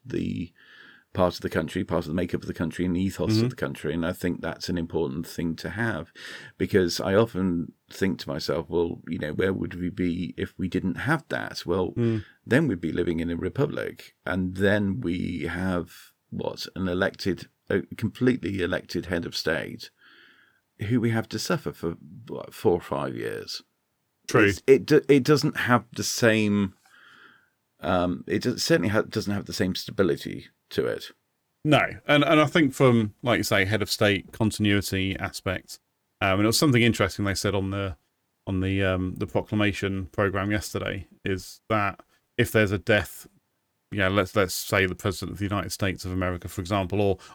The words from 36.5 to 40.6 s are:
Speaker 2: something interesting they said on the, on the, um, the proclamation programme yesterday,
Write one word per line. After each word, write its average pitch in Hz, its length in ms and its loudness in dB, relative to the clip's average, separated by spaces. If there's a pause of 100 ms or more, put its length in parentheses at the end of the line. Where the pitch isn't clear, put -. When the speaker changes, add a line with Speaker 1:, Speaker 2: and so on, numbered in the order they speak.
Speaker 2:
something 123 240 6
interesting 104 420 2
they 98 100 0
said 98 200 0
on 95 160 0
the, 98 260 -4 (500)
on 95 140 0
the, 98 220 0
um, 92 340 0
the 110 100 -4
proclamation 98 840 -2
programme 98 380 0
yesterday, 98 560 -4 (180)